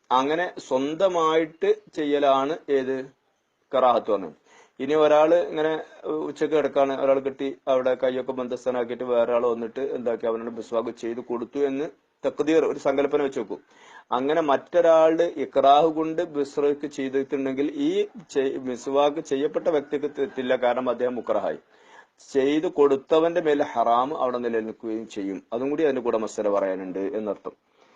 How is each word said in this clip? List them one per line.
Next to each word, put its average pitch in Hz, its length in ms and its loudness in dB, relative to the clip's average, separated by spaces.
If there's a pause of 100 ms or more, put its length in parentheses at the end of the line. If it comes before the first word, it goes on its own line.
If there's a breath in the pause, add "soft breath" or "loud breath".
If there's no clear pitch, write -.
(120)
അങ്ങനെ 151 460 0
സ്വന്തമായിട്ട് 160 1160 0 (200)
ചെയ്യലാണ് 143 640 2 (120)
ഏത് 131 360 -2 (680)
കറാഹത്ത് 120 380 2
പറഞ്ഞു. 92 200 -4 (480 soft breath)
ഇനി 135 140 -2
ഒരാള് 156 540 4
ഇങ്ങനെ 156 320 -2 (280)
ഉച്ചക്ക് 151 460 -4
കിടക്കാണ്, 135 460 0
ഒരാൾ 135 200 4
കിട്ടി 135 360 -6 (120)
അവിടെ 127 260 2
കൈയൊക്കെ 127 380 -2
ബന്ധസ്ഥനാക്കിയിട്ട് 123 720 -4
വേറെ 120 280 2
ആൾ 120 140 2
വന്നിട്ട് 117 340 -2
എന്താക്കി 120 460 -4
അവനോട് 113 240 -4
മിസ്വാക്ക് 117 400 -6
ചെയ്ത് 117 300 -8
കൊടുത്തു 120 380 -8
എന്ന് 143 320 -2 (360)
തഖ്ദീർ, 147 380 2
ഒരു - 140 -2
സങ്കല്പന 139 440 0
വെച്ച് 135 160 -4
നോക്കൂ. 104 200 -6 (540 loud breath)
അങ്ങനെ 139 280 2
മറ്റൊരാളുടെ 165 960 4
ഇക്റാഹ് 139 500 6
കൊണ്ട് 160 420 -2
മിസ്വാക്ക് 143 580 -2
ചെയ്തിട്ടുണ്ടെങ്കിൽ 135 880 -2
ഈ 170 320 0 (240)
ചെ-, 135 280 0
മിസ്വാക്ക് 139 640 0
ചെയ്യപ്പെട്ട 147 480 -2
വ്യക്തിക്ക് 147 500 -2
തെറ്റില്ല, 127 380 -2
കാരണം 123 340 0
അദ്ദേഹം 123 240 -2
മുക്രഹായി. 101 440 -4 (760 soft breath)
ചെയ്ത് 143 340 2
കൊടുത്തവന്റെ 160 760 2
മേലെ 147 240 2
ഹറാം 120 540 0
അവിടെ 123 200 -2
നിലനിൽക്കുകയും 113 720 -6
ചെയ്യും. 98 340 -8 (100)
അതും 127 180 -4
കൂടി 147 120 -2
അതിന്റെ 131 200 0
കൂടെ 113 160 0
മസല 107 300 -4
പറയാനുണ്ട് 95 500 -2
എന്നർത്ഥം. 98 540 -6 (440 soft breath)